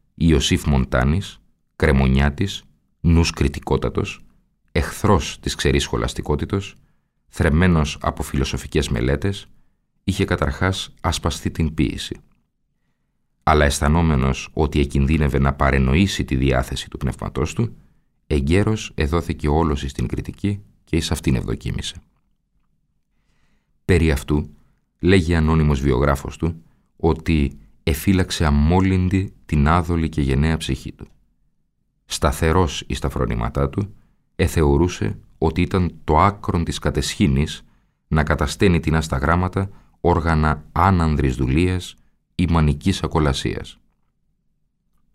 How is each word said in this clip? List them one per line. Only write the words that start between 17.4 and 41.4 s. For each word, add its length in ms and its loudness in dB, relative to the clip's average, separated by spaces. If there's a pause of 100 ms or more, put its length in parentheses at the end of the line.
του, 220 -4 (500)
εγκαίρος 680 0
εδόθηκε 540 -2
όλος 340 2
εις 100 -8
την 140 -4
κριτική 560 -6 (220)
και 120 -4
εις 140 -2
αυτήν 240 0
ευδοκίμησε. 680 -6 (1800)
Περί 260 2
αυτού 440 -2 (460)
λέγει 340 4
ανώνυμος 460 2
βιογράφος 560 0
του 260 -6 (340)
ότι 600 0 (240)
εφύλαξε 600 0
αμόλυντη 880 2 (120)
την 220 2
άδολη 400 2
και 120 -2
γενναία 360 0
ψυχή 360 -6
του. 160 -20 (960)
Σταθερός 840 0
εις 120 -6
τα 100 -4
φρονήματά 600 -2
του, 240 -6 (420)
εθεωρούσε 840 0 (200)
ότι 220 0
ήταν 340 0 (100)
το 140 2
άκρον 460 0
της 140 -6
κατεσχήνης 840 0 (460)
να 140 2
κατασταίνει 580 0
την 140 0
άστα 220 -2
γράμματα 540 0 (300)
όργανα 720 2
άνανδρης 640 2
δουλείας 580 0 (400)